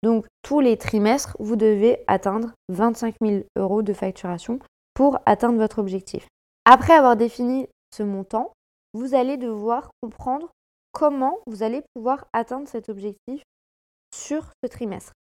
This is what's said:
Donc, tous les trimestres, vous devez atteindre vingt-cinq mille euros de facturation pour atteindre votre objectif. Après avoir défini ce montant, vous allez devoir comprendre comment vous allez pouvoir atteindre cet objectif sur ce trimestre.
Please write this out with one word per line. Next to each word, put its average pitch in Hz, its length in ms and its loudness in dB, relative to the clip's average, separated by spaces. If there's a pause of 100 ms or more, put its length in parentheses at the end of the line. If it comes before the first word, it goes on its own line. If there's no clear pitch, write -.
Donc, 220 240 0 (160)
tous 294 180 0
les 240 160 4
trimestres, 220 640 0
vous 214 160 -4
devez 214 500 2
atteindre 202 460 -2 (160)
vingt-cinq 220 520 -2
mille 208 240 0 (120)
euros 196 260 -2
de 208 100 -4
facturation 190 680 -8 (360)
pour 269 320 2
atteindre 233 320 2
votre 220 200 -2
objectif. 190 480 -6 (380)
Après 254 280 10
avoir 262 240 8
défini 247 520 -2 (260)
ce - 80 -8
montant, 202 500 -6 (420)
vous 247 200 -6
allez 262 220 2
devoir 233 540 -6 (120)
comprendre 262 460 -8 (440)
comment 285 540 -2
vous 214 160 -10
allez 233 200 -4 (120)
pouvoir 254 380 -6
atteindre 240 360 -6
cet 226 200 -10
objectif 208 540 -12 (720)
sur - 360 -8 (120)
ce 254 60 -8
trimestre. - 440 -12 (120)